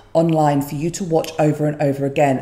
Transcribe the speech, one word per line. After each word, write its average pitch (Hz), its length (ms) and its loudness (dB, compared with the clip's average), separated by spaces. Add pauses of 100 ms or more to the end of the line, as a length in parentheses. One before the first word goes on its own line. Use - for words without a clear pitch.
(120)
online 156 500 2
for 139 120 -8
you 156 160 -4
to 196 140 -6
watch 160 340 0
over 151 280 2
and 151 140 -4
over 139 260 -2
again. 139 360 2